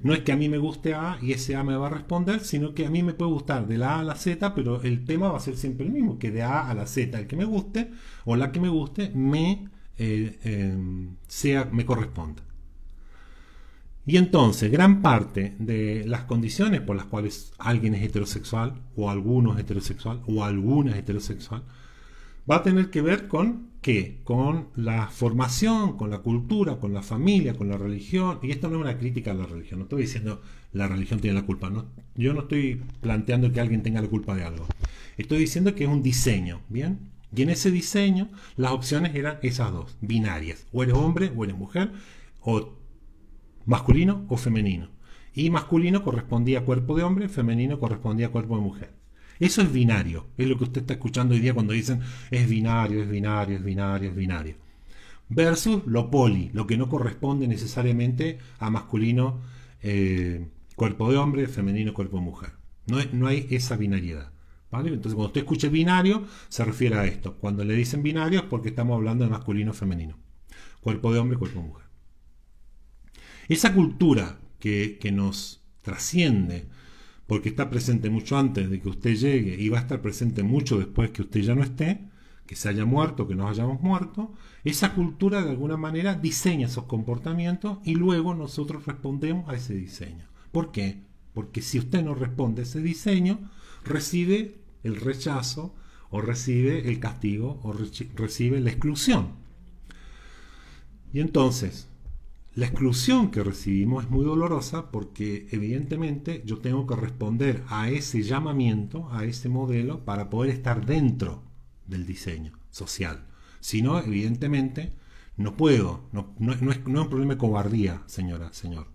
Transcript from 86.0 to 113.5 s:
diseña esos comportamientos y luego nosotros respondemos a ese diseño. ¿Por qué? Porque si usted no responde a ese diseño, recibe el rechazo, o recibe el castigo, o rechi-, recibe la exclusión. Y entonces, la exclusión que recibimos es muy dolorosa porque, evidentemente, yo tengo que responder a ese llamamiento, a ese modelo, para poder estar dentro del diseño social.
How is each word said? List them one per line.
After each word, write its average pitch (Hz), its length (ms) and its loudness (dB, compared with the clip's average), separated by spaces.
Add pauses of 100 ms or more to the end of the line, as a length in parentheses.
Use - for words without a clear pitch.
diseña 156 540 0
esos 120 160 -6
comportamientos 170 1000 -4
y 160 120 0
luego 175 400 2
nosotros 147 500 -8
respondemos 147 640 -4
a 131 60 -4
ese 120 180 -6
diseño. 87 540 -10 (240)
¿Por 160 200 -2
qué? 98 300 -4 (320)
Porque 110 280 -6
si - 180 -2
usted 165 240 0
no 147 100 -2
responde 123 480 -2
a - 20 -4
ese 151 180 -6
diseño, 185 680 2 (340)
recibe 175 760 0 (240)
el 110 120 -2
rechazo, 135 800 -4 (360)
o 104 100 -2
recibe 123 640 0
el 120 120 -2
castigo, 117 640 -4
o 107 100 -6
rechi-, 107 420 -8
recibe 120 460 0
la 120 80 2
exclusión. 147 600 2 (1800)
Y 143 100 -2
entonces, 131 680 0 (640)
la 123 140 0
exclusión 135 640 4
que 104 120 0
recibimos 101 640 0
es 117 40 -8
muy 131 140 4
dolorosa 160 640 0
porque, 104 640 -6
evidentemente, 143 920 -4
yo 110 140 -6
tengo 127 280 -2
que 120 80 -2
responder 110 720 -2
a 107 220 -4
ese 131 340 -2
llamamiento, 131 880 0
a 110 140 -4
ese 123 240 -4
modelo, 127 560 -2
para 101 240 -4
poder 123 220 0
estar 120 340 -2
dentro 127 580 2 (420)
del 92 200 -6
diseño 82 480 -8 (160)
social. 87 560 -8 (340)